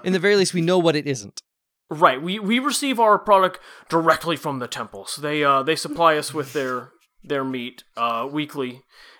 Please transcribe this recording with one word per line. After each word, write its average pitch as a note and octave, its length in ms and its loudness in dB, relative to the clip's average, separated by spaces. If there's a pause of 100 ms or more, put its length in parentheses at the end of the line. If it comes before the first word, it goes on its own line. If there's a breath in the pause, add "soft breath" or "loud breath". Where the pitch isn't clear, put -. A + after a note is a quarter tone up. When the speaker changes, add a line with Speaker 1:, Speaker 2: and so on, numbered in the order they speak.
Speaker 1:
in F#3 80 0
the F#3+ 80 2
very G3+ 160 4
least, F#3 180 2
we F3 60 0
know F3 180 2
what E3 160 4
it D3+ 140 -4
isn't. A2 320 -8 (480)
Speaker 2:
Right. D3+ 340 2
We, F#3 160 -4
we A3 220 0
receive C4 400 -2
our G#3+ 180 6
product F#3+ 400 2 (300 loud breath)
directly D#3+ 480 2
from C#3 240 -6
the A#2+ 80 -8
temples. G#2+ 520 -10
They, D3 220 -2
uh, C#3 220 4
they D#3 100 0
supply D#3 440 2
us D3 140 -6
with C3+ 200 -6
their, B2+ 380 -6 (340)
their C#3+ 180 -4
meat, C3 400 -8 (140)
uh, A#2 340 -2
weekly, C#3+ 520 -6 (380 soft breath)